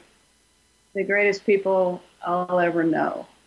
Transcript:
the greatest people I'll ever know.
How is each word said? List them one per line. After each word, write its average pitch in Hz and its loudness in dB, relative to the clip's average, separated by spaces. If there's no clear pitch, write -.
the 196 -4
greatest 196 0
people 190 2
I'll 180 0
ever 170 0
know. 151 -2